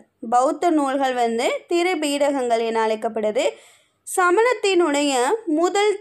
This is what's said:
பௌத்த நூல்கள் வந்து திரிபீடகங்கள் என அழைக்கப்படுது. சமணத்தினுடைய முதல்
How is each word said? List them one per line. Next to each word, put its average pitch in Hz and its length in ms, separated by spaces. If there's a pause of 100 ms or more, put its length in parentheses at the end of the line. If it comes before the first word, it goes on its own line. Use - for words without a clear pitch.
(300)
பௌத்த 285 400
நூல்கள் 277 440 (100)
வந்து 240 500
திரிபீடகங்கள் 285 960
என 226 180
அழைக்கப்படுது. 220 580 (680)
சமணத்தினுடைய 359 1000 (320)
முதல் 359 560